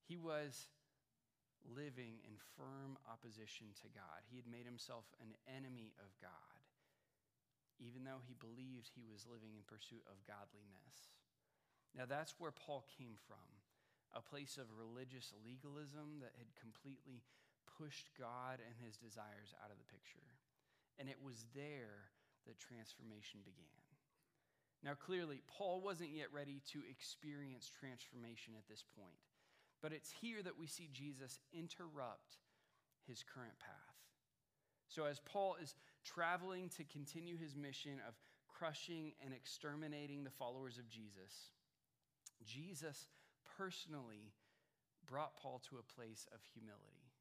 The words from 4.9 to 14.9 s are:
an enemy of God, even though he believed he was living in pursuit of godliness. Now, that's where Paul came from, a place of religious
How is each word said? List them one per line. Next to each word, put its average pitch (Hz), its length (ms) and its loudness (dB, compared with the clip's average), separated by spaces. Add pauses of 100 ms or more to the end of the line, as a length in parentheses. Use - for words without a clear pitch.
an 110 160 -6 (100)
enemy 127 520 -2
of 98 220 -12
God, 90 420 -8 (1160)
even 123 240 -4
though 131 180 -2
he 123 120 -6
believed 120 600 -6
he 123 100 -8
was 107 220 -8
living 110 300 -8
in 101 100 -8
pursuit 110 400 -8
of 98 180 -10
godliness. 101 840 -8 (840)
Now, 127 140 4
that's 147 320 4
where 160 140 2
Paul 139 340 0
came 117 400 -6
from, 98 240 -10 (600)
a 117 100 4
place 143 360 -2
of 113 200 -4
religious 123 640 -2